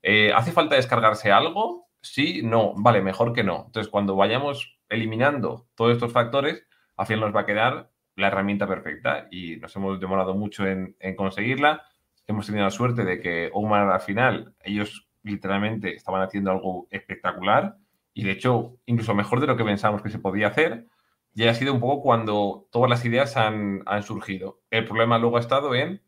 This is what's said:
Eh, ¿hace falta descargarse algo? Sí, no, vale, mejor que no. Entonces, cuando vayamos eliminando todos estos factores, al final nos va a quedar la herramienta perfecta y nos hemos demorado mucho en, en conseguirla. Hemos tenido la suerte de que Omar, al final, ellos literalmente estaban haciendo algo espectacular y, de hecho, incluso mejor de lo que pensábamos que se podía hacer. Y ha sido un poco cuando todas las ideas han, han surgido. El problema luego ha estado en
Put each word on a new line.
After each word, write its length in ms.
Eh, 320
¿hace 160
falta 240
descargarse 560
algo? 580
Sí, 400
no, 340
vale, 240
mejor 320
que 120
no. 220
Entonces, 220
cuando 280
vayamos 600
eliminando 880
todos 160
estos 200
factores, 540
al 100
final 140
nos 160
va 60
a 40
quedar 440
la 100
herramienta 400
perfecta 640
y 280
nos 180
hemos 240
demorado 340
mucho 320
en, 320
en 160
conseguirla. 720
Hemos 200
tenido 180
la 80
suerte 320
de 160
que 320
Omar, 360
al 120
final, 540
ellos 440
literalmente 720
estaban 280
haciendo 280
algo 400
espectacular 840
y, 120
de 80
hecho, 540
incluso 280
mejor 260
de 60
lo 100
que 80
pensábamos 380
que 80
se 80
podía 300
hacer. 380
Y 100
ha 100
sido 180
un 60
poco 240
cuando 720
todas 180
las 140
ideas 320
han, 500
han 160
surgido. 580
El 140
problema 340
luego 180
ha 40
estado 360
en 320